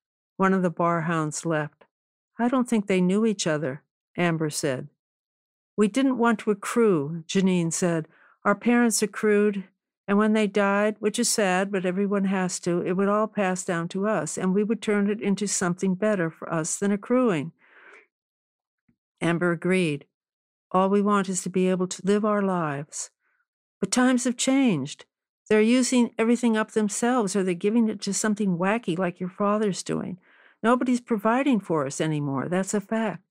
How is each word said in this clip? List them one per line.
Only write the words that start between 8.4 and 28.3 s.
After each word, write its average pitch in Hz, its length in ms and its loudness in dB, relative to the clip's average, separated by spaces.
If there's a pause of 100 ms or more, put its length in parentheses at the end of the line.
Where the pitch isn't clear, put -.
"Our 202 100 4
parents 240 460 2
accrued, 208 680 0 (400)
and 202 100 2
when 214 140 4
they 214 160 2
died, 202 520 2
which 208 200 -2
is 226 80 0
sad, 196 420 0
but 190 160 -2
everyone 196 400 0
has 185 360 -2
to, 175 200 0
it 185 120 -2
would 196 160 0
all 214 180 0
pass 185 380 -2
down 170 240 -4
to 196 180 -4
us, 185 300 -4
and 185 160 0
we 208 100 2
would 220 180 -4
turn 208 280 0
it 214 120 -6
into 202 260 -2
something 185 480 -2
better 190 340 0
for - 220 -12
us 165 260 -4
than 202 140 0
accruing." 202 600 0 (1700)
Amber 170 320 0
agreed. 170 540 -2 (640)
"All 190 180 2
we 202 120 2
want 196 260 2
is 185 160 -4
to 185 60 -8
be 185 180 0
able 185 200 0
to - 180 -10
live 202 180 2
our 208 180 0
lives." 160 720 -4 (680)
"But 190 100 -4
times 254 320 2
have 247 140 -2
changed. 240 680 0 (440)
They're 214 120 6
using 240 560 4
everything 226 400 2
up 214 140 -2
themselves, 220 640 0
or 196 80 2
they're 185 100 0
giving 214 340 0
it 208 140 -6
to 196 120 -2
something 202 440 0